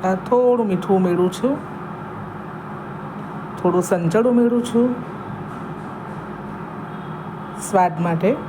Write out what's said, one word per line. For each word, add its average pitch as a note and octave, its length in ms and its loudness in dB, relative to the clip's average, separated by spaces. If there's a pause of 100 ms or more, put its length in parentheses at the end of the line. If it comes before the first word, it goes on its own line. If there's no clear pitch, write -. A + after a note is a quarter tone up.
(100)
આ F#3+ 40 4 (140)
થોડું B3 420 6
મીઠું F#3+ 300 4
ઉમેરું F3+ 400 4
છું, C4+ 180 2 (2000)
થોડું F3+ 320 2
સંચળ G3 420 4
ઉમેરું A#3+ 380 4
છું A#3 180 4 (2750)
સ્વાદ F3+ 380 4
માટે E3+ 240 2 (180)